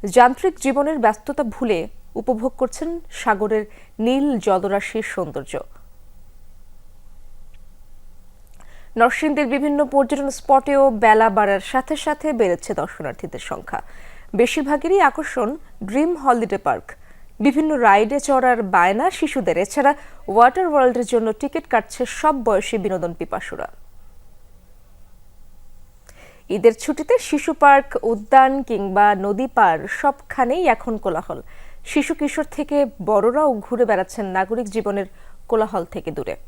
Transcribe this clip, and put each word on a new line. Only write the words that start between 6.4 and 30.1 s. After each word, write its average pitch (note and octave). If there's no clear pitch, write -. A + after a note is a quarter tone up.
নরসিংদীর C4+
বিভিন্ন C#4+
পর্যটন C#4
স্পটেও C#4
বেলা A3
বাড়ার G3
সাথে C4
সাথে D4+
বেড়েছে F3+
দর্শনার্থীদের D#3
সংখ্যা। -
বেশিরভাগেরই D4
আকর্ষণ B3+
ড্রিম D4
হলিডে A#3
পার্ক। A#2+
বিভিন্ন D4+
রাইডে G#3+
চড়ার B3+
বায়না G3
শিশুদের। G3+
এছাড়া B3+
ওয়াটার B3+
ওয়ার্ল্ডের B3
জন্য A3+
টিকিট D4
কাটছে -
সব D#4
বয়সী G#3
বিনোদন F3
পিপাসুরা। -
ঈদের A3
ছুটিতে D4+
শিশু D4+
পার্ক, C#4
উদ্যান C4
কিংবা G3+
নদী G#3
পার F#3
সবখানেই C#4